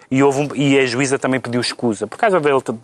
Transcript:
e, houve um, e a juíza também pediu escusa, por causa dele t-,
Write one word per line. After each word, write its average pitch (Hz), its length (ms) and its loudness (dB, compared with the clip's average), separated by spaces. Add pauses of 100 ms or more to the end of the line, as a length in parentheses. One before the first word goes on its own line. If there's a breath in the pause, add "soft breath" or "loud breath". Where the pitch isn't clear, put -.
(120)
e, 131 100 2
houve 139 200 4
um, 147 120 -4
e 139 240 2
a 135 80 4
juíza 131 320 -2
também 131 220 -2
pediu 120 220 -4
escusa, 110 440 -4
por - 140 -14
causa 190 200 2
dele 143 220 2
t-, - 100 -8 (120)